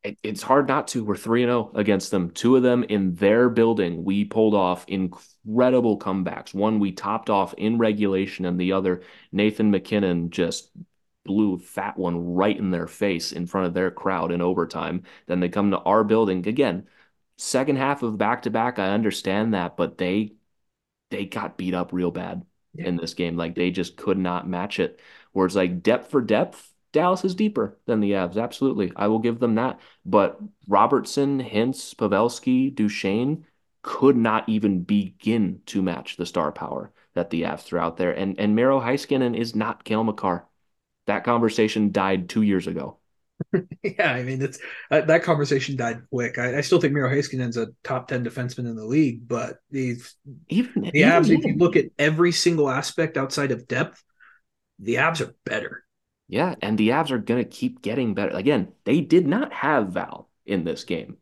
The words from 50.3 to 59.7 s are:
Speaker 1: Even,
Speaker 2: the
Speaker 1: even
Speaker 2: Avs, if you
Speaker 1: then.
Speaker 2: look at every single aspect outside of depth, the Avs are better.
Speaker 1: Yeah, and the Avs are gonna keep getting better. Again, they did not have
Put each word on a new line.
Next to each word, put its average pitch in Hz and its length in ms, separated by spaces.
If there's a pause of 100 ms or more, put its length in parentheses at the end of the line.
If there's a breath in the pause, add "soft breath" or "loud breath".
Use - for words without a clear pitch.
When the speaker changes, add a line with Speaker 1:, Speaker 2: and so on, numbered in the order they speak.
Speaker 1:
Even, 226 340
Speaker 2:
the - 120
Speaker 1:
even 185 180
Speaker 2:
Avs, 339 180
if - 0
you 160 100
Speaker 1:
then. - 180
Speaker 2:
look 170 180
at 151 100 (120)
every 156 340
single 165 360
aspect 151 480
outside 135 360
of 127 160
depth, - 340 (760 soft breath)
the 113 160
Avs 147 300
are - 80 (100)
better. - 400 (420)
Speaker 1:
Yeah, 156 340
and 107 160
the 110 140
Avs 147 200
are 131 80
gonna 117 260
keep - 360
getting 117 320
better. 95 240
Again, 104 360 (120)
they 139 160
did 165 260
not 208 260
have 113 380